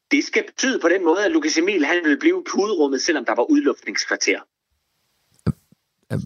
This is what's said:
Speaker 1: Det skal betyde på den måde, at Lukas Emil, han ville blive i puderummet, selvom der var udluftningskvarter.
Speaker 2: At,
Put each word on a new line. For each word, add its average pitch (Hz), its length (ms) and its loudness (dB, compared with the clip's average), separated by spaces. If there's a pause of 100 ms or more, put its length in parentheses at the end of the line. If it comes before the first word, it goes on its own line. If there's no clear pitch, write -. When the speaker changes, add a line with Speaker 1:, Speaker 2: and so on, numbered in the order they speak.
(100)
Speaker 1:
Det - 140 2
skal - 220 -2
betyde 247 340 -2
på 170 80 2
den 185 160 2
måde, 180 200 2
at 185 60 2
Lukas 156 280 0
Emil, 180 260 2
han 165 180 0
ville 151 160 2
blive 175 220 2
i - 100 -12
puderummet, 151 520 0
selvom 147 220 -2
der 110 100 -2
var 117 160 0
udluftningskvarter. 117 880 -2 (1700)
Speaker 2:
At, - 140 -4